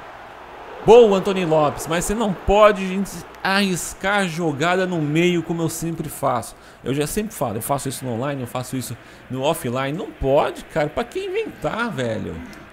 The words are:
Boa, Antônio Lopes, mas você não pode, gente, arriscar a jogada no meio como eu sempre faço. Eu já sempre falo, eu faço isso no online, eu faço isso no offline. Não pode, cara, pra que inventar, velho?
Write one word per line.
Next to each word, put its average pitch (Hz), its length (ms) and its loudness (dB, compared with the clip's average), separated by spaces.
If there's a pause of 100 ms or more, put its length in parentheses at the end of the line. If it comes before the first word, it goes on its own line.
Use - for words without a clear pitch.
(840)
Boa, 214 320 10
Antônio 185 320 0
Lopes, 151 380 2
mas 170 180 -2
você 208 100 -2
não 233 180 0
pode, 196 540 4
gente, 190 240 -2 (320)
arriscar 196 760 0
a 190 60 2
jogada 170 600 0
no 175 140 -2
meio 165 420 2
como 165 200 -2
eu 160 60 2
sempre 165 400 -6
faço. 127 480 -4 (260)
Eu 120 100 -2
já 147 140 0
sempre 214 280 -6
falo, 110 220 -4
eu 113 60 -6
faço 139 260 -2
isso 131 160 -8
no 123 100 -4
online, 135 280 -4
eu 120 40 -8
faço 127 300 -6
isso 120 200 -6 (340)
no 131 120 -6
offline. 135 540 -2
Não 240 140 -8
pode, 147 540 2
cara, 151 240 -2
pra 240 160 -4
que 381 200 -8
inventar, 240 680 -4
velho? 110 440 -4 (380)